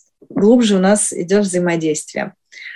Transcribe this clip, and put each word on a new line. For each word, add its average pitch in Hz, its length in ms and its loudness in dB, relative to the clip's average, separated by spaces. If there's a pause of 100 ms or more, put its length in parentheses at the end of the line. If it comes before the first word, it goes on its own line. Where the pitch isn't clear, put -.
(280)
глубже 214 480 4
у 185 40 2
нас 202 320 2
идет 196 320 0
взаимодействие. 170 920 -4 (420)